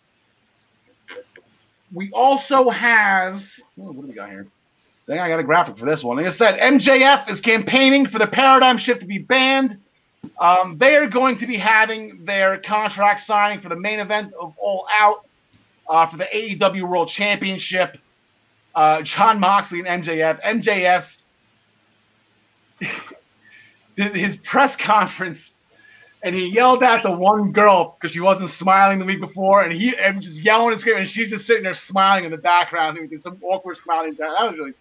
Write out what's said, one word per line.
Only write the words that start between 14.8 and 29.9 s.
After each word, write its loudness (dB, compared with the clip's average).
Out, 2
uh, 4
for -6
the -6
A -6
E -8
W -2
World -2
Championship. -4
Uh, 2
Jon 0
Moxley 0
and -10
M -4
J -4
F. 0
M -2
J 0
F's -2
<laughs> -10
did -4
his -6
press -2
conference, -4
and -6
he -4
yelled 2
at 2
the -2
one 0
girl 2
'cause -8
she -8
wasn't 0
smiling 2
the -6
week -4
before, 2
and -4
he, -2